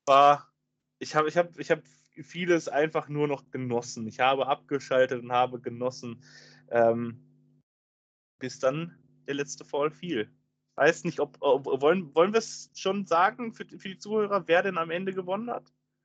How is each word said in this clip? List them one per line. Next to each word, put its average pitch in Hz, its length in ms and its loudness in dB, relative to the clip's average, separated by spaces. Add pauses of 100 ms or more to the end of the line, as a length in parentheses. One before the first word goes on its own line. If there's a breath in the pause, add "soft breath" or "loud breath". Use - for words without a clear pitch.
war, 143 460 6 (480)
ich 131 160 -8
hab, 151 120 2
ich 156 100 -4
hab, 175 200 0
ich 147 140 -2
hab 156 100 0 (400)
vieles 170 460 0
einfach 151 400 -2
nur 147 200 -2
noch 139 240 -6
genossen. 120 560 -6
Ich 107 120 -8
habe 135 280 2
abgeschaltet 131 760 0
und 123 80 -12
habe 123 300 0
genossen, 120 640 -8 (460 loud breath)
ähm, 117 540 2 (1160)
bis - 200 -10
dann 156 380 -2 (300)
der 139 80 -4
letzte 143 280 -8
Fall 147 280 -4
fiel. 147 360 -6 (480)
Weiß 156 280 4
nicht, 170 160 -4
ob, 139 220 -4
ob, 135 240 2 (160)
wollen, 165 340 2
wollen 185 180 4
wir's - 400 -4
schon 190 320 -4
sagen 220 480 0
für, - 120 -14
für - 240 -16
die 185 100 -16
Zuhörer, 208 480 -2
wer 175 160 4
denn 185 160 -4
am 165 100 -4
Ende 190 240 -4
gewonnen 190 380 -6
hat? - 200 -12 (340)